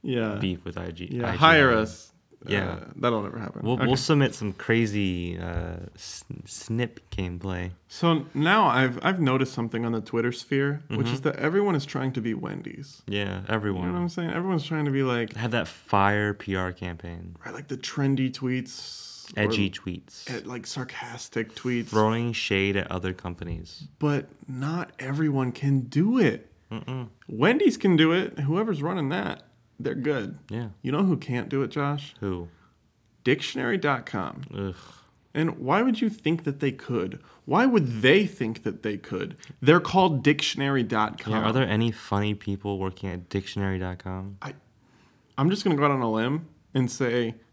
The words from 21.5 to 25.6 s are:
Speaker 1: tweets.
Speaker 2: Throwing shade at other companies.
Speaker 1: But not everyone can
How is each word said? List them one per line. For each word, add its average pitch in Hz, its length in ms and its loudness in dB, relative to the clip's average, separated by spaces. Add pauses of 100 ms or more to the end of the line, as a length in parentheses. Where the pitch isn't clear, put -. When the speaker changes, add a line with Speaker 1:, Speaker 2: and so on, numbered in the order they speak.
Speaker 1:
tweets. 120 340 -4
Speaker 2:
Throwing 113 440 4
shade 98 420 0
at 95 160 -2
other 92 220 -4
companies. 85 720 -10 (120)
Speaker 1:
But 143 300 0 (200)
not 143 500 -6
everyone 135 540 0
can 139 300 2